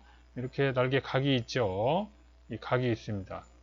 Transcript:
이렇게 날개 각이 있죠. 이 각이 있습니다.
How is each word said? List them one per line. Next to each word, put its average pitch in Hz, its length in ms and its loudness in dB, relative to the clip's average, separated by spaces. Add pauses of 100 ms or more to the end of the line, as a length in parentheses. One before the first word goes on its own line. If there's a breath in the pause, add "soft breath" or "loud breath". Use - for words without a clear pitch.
(360 soft breath)
이렇게 131 380 0
날개 127 260 2
각이 135 380 2
있죠. 120 720 0 (400)
이 113 80 -6
각이 127 320 0
있습니다. 98 540 -4 (200)